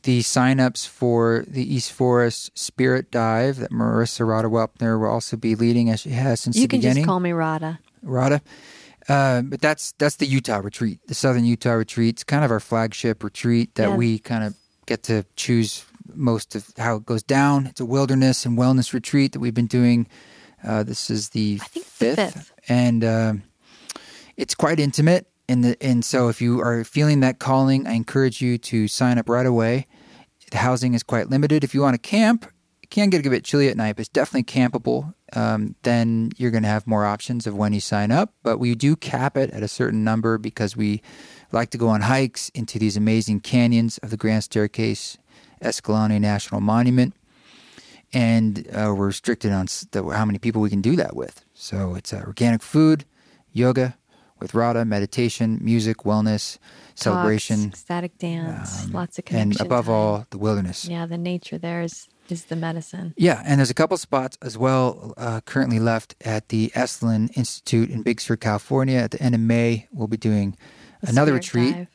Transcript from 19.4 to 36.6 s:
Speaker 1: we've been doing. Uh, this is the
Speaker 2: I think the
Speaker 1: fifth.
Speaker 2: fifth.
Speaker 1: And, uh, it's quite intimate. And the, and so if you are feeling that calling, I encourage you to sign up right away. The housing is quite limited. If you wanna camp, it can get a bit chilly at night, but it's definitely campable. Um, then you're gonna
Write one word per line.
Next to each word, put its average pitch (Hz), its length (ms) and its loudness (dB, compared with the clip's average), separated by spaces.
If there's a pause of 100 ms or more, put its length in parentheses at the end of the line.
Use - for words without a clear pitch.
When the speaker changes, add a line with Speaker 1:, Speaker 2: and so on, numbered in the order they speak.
Speaker 1:
we've 120 120 -2
been 120 140 2
doing. 120 400 4 (580)
Uh, 107 200 0
this 113 260 -8
is 107 200 -4
the 104 300 -2
Speaker 2:
I - 40 -14
think - 220 -14
the - 40 -20
Speaker 1:
fifth. - 260 0 (180)
Speaker 2:
fifth. - 180 -18 (160)
Speaker 1:
And, 120 340 4
uh, 113 320 2 (1000)
it's - 180 -6
quite 160 240 0
intimate. 151 480 2 (220)
And 123 160 2
the, 120 180 0
and 123 220 2
so 127 240 2
if 113 120 -2
you 120 200 2
are 117 240 -2
feeling 147 360 2
that 131 200 2
calling, 135 480 2
I 113 60 -2
encourage 123 460 0
you 123 180 0
to 113 280 0
sign 123 320 2
up 113 100 -2
right 123 180 2
away. 120 420 2 (640)
The 107 60 -4
housing 123 360 2
is 117 80 0
quite 113 260 -2
limited. 147 360 2
If 131 100 -6
you 135 60 2
wanna 131 180 2
camp, 226 480 2 (380)
it - 60 -20
can 208 200 2
get 160 160 2
a 135 40 2
bit 123 120 2
chilly 143 260 2
at 123 80 0
night, 107 200 -2
but 117 60 -8
it's 107 60 -8
definitely 127 360 0
campable. 127 680 -2 (220)
Um, 110 480 -2
then 113 540 2
you're 123 140 -2
gonna 110 180 0